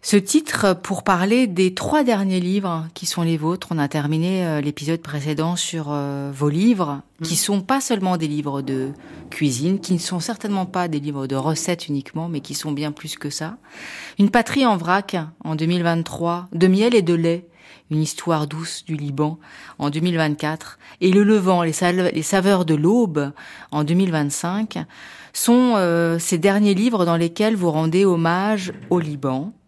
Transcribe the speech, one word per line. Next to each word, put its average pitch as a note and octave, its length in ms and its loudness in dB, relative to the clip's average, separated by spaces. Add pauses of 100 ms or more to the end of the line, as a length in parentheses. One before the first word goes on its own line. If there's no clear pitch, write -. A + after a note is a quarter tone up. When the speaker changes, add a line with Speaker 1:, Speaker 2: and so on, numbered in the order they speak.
Speaker 1:
Ce - 140 0
titre G3 640 2
pour - 220 -6
parler G3+ 420 4
des F#3 280 2
trois D4 320 0
derniers G3 340 2
livres F3+ 540 -2
qui - 120 -10
sont - 160 -4
les E3 140 2
vôtres. E3 360 -4
On E3 60 -2
a C#3+ 120 2
terminé, D#3+ 560 0
euh, D#3 160 -2
l'épisode D3 400 -4
précédent D3+ 560 -4
sur, D#3+ 320 -6
euh, C#3+ 440 -4
vos C#3 140 0
livres, E3+ 540 2 (180)
Speaker 2:
Hmm. D#3+ 60 -6
Speaker 1:
qui D#3+ 100 -2
sont G3+ 240 0
pas C4 220 0
seulement F#3 340 0
des D#3+ 140 -2
livres C#3+ 320 -4
de C3+ 300 -4 (380)
cuisine, D3+ 520 0
qui - 100 -4
ne F3 80 2
sont F3 220 -4
certainement G3+ 440 -4
pas F3+ 220 -2
des D3+ 140 -2
livres C#3 260 -6
de C3+ 80 -2
recettes D#3 540 -2
uniquement, D#3 400 -6
mais D#3 100 -6
qui C#3 140 -12
sont D3+ 180 -6
bien D3 220 -4
plus - 240 -12
que C#3+ 120 -8
ça. E3 280 -8 (600)
Une G3+ 100 6
patrie A#3+ 360 2
en A3+ 120 4
vrac F#3 400 0 (260)
en D#3 120 -4
deux D#3 100 -2
mille F3 180 2
vingt-trois, E3+ 720 -2
De E3+ 140 4
miel G#3+ 280 4
et G#3+ 60 8
de E3+ 120 2
lait, E3+ 360 0 (420)
une D#3 100 0
histoire D#3 460 -2
douce D#3+ 380 -10
du D#3+ 100 -6
Liban D3 420 -4 (420)
en C#3+ 100 -2
deux D3 100 -4
mille F3 160 0
vingt-quatre, D#3 640 -2 (220)
et F#3 100 4
Le G3+ 140 6
Levant, F#3+ 360 4
les E3 120 0
sal-, F3+ 400 2
les D#3 100 -2
saveurs F#3+ 400 2
de D#3+ 100 2
l'aube D3+ 600 2 (380)
en D3+ 120 0
deux D#3 120 0
mille F#3 180 2
vingt-cinq E3+ 640 -2 (560)
sont, B3 420 4
euh, E3+ 440 2
ces E3+ 180 -2
derniers G3 360 4
livres G#3 300 2
dans E3+ 140 2
lesquels G3+ 400 0
vous F3+ 120 0
rendez D#3+ 360 2
hommage F#3 680 0 (180)
au F3+ 100 2
Liban C#3+ 520 -4 (160)